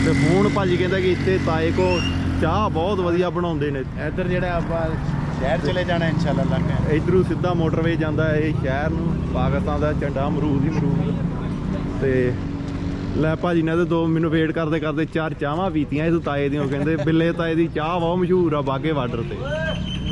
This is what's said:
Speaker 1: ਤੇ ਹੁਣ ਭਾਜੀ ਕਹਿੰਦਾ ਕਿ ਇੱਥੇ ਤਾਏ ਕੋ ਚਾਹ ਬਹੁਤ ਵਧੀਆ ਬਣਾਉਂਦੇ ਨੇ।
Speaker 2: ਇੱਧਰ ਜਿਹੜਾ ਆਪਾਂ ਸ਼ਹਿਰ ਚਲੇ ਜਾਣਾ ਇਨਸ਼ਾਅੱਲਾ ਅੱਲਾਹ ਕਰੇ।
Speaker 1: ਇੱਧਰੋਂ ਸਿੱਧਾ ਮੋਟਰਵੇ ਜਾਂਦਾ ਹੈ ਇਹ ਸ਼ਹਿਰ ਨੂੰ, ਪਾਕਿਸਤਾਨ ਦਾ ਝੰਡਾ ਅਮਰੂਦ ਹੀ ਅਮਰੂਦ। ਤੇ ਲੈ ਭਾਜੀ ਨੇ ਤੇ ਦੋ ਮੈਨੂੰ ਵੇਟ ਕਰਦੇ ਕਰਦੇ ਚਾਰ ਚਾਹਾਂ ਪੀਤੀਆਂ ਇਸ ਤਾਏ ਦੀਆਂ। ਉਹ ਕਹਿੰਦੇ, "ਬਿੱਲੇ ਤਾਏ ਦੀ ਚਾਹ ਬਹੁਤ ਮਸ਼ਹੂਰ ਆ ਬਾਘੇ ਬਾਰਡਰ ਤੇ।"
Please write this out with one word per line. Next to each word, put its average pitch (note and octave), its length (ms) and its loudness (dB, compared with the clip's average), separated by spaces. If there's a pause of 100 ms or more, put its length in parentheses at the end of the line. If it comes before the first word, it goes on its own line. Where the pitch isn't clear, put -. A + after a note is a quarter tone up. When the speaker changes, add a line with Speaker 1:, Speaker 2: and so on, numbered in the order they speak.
Speaker 1:
ਤੇ E3 60 4
ਹੁਣ E3 380 4
ਭਾਜੀ F#3 280 2
ਕਹਿੰਦਾ F#3 220 2
ਕਿ F#3 120 2
ਇੱਥੇ F#3+ 340 2
ਤਾਏ E3 260 2
ਕੋ F#3 280 2 (420)
ਚਾਹ F3 280 2
ਬਹੁਤ E3+ 300 0
ਵਧੀਆ F3 300 2
ਬਣਾਉਂਦੇ D#3+ 420 -2
ਨੇ। C#3 80 -4
Speaker 2:
ਇੱਧਰ D3+ 480 -4
ਜਿਹੜਾ F3+ 280 0
ਆਪਾਂ E3 260 -2 (580)
ਸ਼ਹਿਰ D3 200 0
ਚਲੇ F3+ 240 0
ਜਾਣਾ E3+ 240 0
ਇਨਸ਼ਾਅੱਲਾ D#3 360 2
ਅੱਲਾਹ E3+ 160 0
ਕਰੇ। - 360 0
Speaker 1:
ਇੱਧਰੋਂ F3 280 4
ਸਿੱਧਾ F3 300 0
ਮੋਟਰਵੇ E3 420 2
ਜਾਂਦਾ D#3 320 0
ਹੈ D#3 80 2
ਇਹ D#3 260 2
ਸ਼ਹਿਰ C3+ 280 0
ਨੂੰ, - 440 -2
ਪਾਕਿਸਤਾਨ C#3 480 0
ਦਾ D3+ 120 2
ਝੰਡਾ C#3 340 0
ਅਮਰੂਦ C#3 360 2
ਹੀ D3+ 60 2
ਅਮਰੂਦ। - 460 0 (880)
ਤੇ B2+ 320 2 (840)
ਲੈ D#3 180 2
ਭਾਜੀ E3+ 260 0
ਨੇ D#3+ 140 0
ਤੇ F3 100 2
ਦੋ E3 220 0
ਮੈਨੂੰ D#3+ 240 2
ਵੇਟ D#3+ 200 2
ਕਰਦੇ D#3+ 280 0
ਕਰਦੇ D3+ 260 -2
ਚਾਰ D#3+ 280 -4
ਚਾਹਾਂ D#3 380 -2
ਪੀਤੀਆਂ D3+ 340 -2
ਇਸ E3 80 2 (120)
ਤਾਏ C#3+ 240 0
ਦੀਆਂ। D3 120 -2
ਉਹ C#3 80 -2
ਕਹਿੰਦੇ, C#3+ 260 0
"ਬਿੱਲੇ D#3+ 360 2
ਤਾਏ E3 240 -2
ਦੀ E3 120 2
ਚਾਹ D#3 320 -2
ਬਹੁਤ E3+ 180 0
ਮਸ਼ਹੂਰ F3 360 2
ਆ D3 80 0
ਬਾਘੇ C3+ 320 -2
ਬਾਰਡਰ B2 240 -2
ਤੇ।" G#2+ 200 -4 (760)